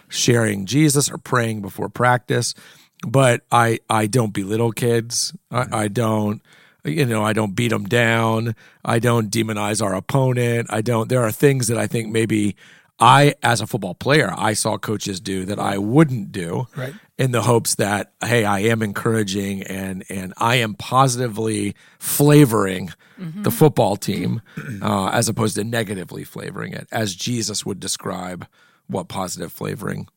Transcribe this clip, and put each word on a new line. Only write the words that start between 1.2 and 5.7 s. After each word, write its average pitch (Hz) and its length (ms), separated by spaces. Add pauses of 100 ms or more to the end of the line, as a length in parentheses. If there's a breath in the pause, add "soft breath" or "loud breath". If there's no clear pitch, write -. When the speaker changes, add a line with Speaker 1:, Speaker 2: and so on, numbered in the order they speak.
Speaker 1:
before 98 280
practice. 123 640 (520 loud breath)
But 123 360 (100)
I, 117 280 (100)
I 110 180
don't 110 260
belittle 107 380
kids. 117 600 (180)
I, 123 320